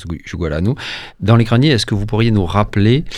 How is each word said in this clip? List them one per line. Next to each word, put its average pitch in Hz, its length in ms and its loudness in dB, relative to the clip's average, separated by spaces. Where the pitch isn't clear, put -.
Gou-, 82 160 -6
Jougolanu. 82 500 -2
Dans 113 160 4
les 117 80 4
greniers, 127 240 2
est-ce 120 180 0
que - 80 -4
vous 101 120 -2
pourriez 110 260 0
nous 98 140 2
rappeler, 104 580 2